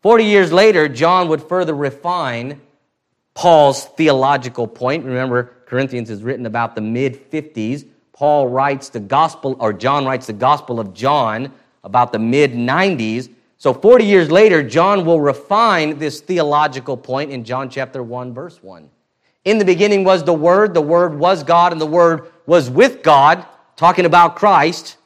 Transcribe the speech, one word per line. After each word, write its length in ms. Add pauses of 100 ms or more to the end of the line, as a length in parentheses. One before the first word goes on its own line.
Forty 240
years 280
later, 340
John 400
would 140
further 320
refine 880 (720)
Paul's 520
theological 800
point. 380
Remember, 460 (140)
Corinthians 440
is 140
written 220
about 300
the 60
mid-fifties. 1040 (280)
Paul 340
writes 420
the 100
gospel, 600
or 140
John 320
writes 220
the 60
Gospel 460
of 140
John 580 (320)
about 280
the 80
mid-nineties. 1080 (280)
So 160
forty 320
years 260
later, 320
John 400
will 160
refine 760
this 240
theological 760
point 360
in 120
John 260
chapter 340
one, 300
verse 280
one. 280 (560)
"In 120
the 80
beginning 380
was 200
the 100
Word, 420
the 60
Word 360
was 260
God, 280
and 100
the 60
Word 400 (180)
was 240
with 320
God," 440 (300)
talking 300
about 300
Christ. 720